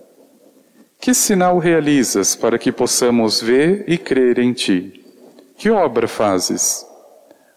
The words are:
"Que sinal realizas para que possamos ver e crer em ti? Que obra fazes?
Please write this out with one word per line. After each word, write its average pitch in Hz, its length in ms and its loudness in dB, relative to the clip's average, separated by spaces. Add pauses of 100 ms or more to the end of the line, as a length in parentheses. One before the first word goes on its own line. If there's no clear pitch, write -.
(1000)
"Que 254 140 0
sinal 180 460 2
realizas 147 760 0
para 117 220 0
que - 120 -4
possamos 120 720 0
ver 147 480 0
e 165 100 0
crer 127 420 0
em 123 120 2
ti? 95 500 -4 (540)
Que - 140 -2
obra 127 400 2
fazes? - 760 -2 (720)